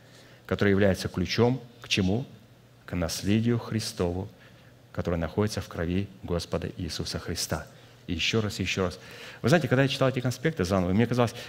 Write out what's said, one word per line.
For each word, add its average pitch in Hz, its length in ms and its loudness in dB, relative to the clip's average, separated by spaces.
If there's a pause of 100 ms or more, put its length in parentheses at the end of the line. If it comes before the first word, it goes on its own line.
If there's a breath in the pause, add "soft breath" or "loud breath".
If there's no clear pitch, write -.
(460 loud breath)
которые 101 240 2
являются 95 380 4
ключом 117 520 2 (220)
к - 60 -16
чему? 104 360 2 (640)
К - 100 -6
наследию 107 640 0
Христову, 98 720 -4 (600 loud breath)
которое 87 260 -2
находится 95 420 0
в - 80 -10
крови 90 400 -2 (140)
Господа 85 560 -4
Иисуса 85 400 -6
Христа. 85 480 -6 (400 loud breath)
И 87 80 -4
еще 110 260 0
раз, 104 200 -4
и - 20 0
еще 92 220 0
раз. 87 140 -4 (440 loud breath)
Вы 113 80 4
знаете, 160 180 4
когда 131 140 4
я 135 60 4
читал 135 200 2
эти 123 120 -2
конспекты 127 440 -2
заново, 92 300 2
мне 113 120 6
казалось, 120 280 2 (140 loud breath)